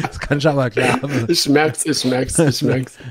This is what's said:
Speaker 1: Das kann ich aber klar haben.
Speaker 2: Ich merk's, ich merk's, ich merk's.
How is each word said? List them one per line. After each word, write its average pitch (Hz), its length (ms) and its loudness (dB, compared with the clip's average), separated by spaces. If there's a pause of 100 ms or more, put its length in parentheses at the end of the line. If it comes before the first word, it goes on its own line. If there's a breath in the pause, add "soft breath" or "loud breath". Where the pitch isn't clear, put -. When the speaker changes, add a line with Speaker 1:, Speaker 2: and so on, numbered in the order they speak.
Speaker 1:
Das - 120 -14
kann 143 200 -2
ich 147 80 0
aber 139 240 2
klar - 280 0
haben. 135 280 -2
Speaker 2:
Ich - 200 0
merk's, 147 380 2
ich 143 200 -2
merk's, 127 340 0
ich 147 240 2
merk's. 123 340 -2 (140)